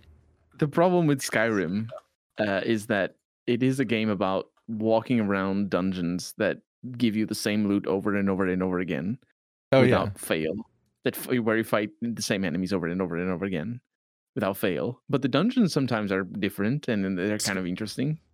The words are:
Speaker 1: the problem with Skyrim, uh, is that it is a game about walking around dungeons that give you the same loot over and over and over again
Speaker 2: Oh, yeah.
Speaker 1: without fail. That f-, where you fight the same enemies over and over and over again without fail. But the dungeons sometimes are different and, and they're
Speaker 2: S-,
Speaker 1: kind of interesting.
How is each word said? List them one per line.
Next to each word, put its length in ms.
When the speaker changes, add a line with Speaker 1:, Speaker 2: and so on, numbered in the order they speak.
Speaker 1:
the 100
problem 400
with 140
Skyrim, 640
uh, 260
is 220
that 280
it 160
is 160
a 60
game 240
about 380
walking 520
around 500
dungeons 680
that 200
give 180
you 100
the 100
same 320
loot 200
over 280
and 140
over 180
and 160
over 160
again 380
Speaker 2:
Oh, 100
yeah. 20
Speaker 1:
without 200
fail. 340
That 140
f-, 220
where 180
you 60
fight 280
the 200
same 220
enemies 300
over 140
and 140
over 160
and 120
over 160
again 340
without 240
fail. 520
But 120
the 60
dungeons 460
sometimes 380
are 120
different 640
and, 180
and 120
they're 180
Speaker 2:
S-, 100
Speaker 1:
kind 140
of 80
interesting. 500